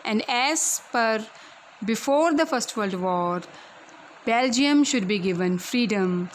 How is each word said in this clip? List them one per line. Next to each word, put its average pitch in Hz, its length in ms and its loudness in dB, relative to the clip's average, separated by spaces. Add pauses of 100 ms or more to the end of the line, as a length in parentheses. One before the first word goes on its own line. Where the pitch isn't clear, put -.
And 220 240 -2
as 277 540 0 (100)
per 220 340 0 (600)
before 277 480 2
the 311 120 2
First 254 300 -4
World 196 200 -2
War, 180 460 -2 (840)
Belgium 262 580 4
should 247 240 0
be 208 120 0
given 180 380 0
freedom 185 760 0